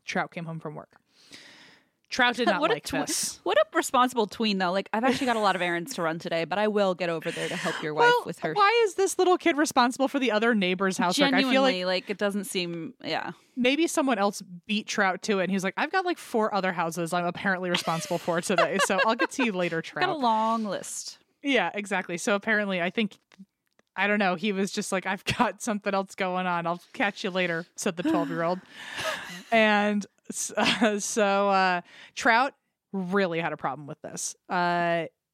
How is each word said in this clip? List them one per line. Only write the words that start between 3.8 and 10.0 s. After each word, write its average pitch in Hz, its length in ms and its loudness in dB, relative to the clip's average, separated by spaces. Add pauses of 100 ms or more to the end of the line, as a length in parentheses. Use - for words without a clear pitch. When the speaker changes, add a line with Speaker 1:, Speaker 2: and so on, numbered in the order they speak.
Speaker 2:
tween, 214 320 -2
though. 180 120 0
Like, 190 220 -2
I've 220 100 0
actually 254 240 2
got 233 100 2
a - 40 0
lot 190 140 4
of 180 60 -4
errands 175 340 -2
to 185 60 -4
run 165 180 -2
today, 165 260 -2
but 175 140 -4
I 214 80 2
will 202 260 2
get 175 160 -2
over 165 220 -4
there 160 180 -6
to 175 60 -4
help - 260 -4
your 156 120 -4
wife - 100 4
Speaker 1:
Well, 480 220 6
Speaker 2:
with - 140 -10
her. - 140 -4
Speaker 1:
why 427 320 4
is 370 100 -2
this 381 220 0
little 359 200 6
kid 320 200 0
responsible 262 500 2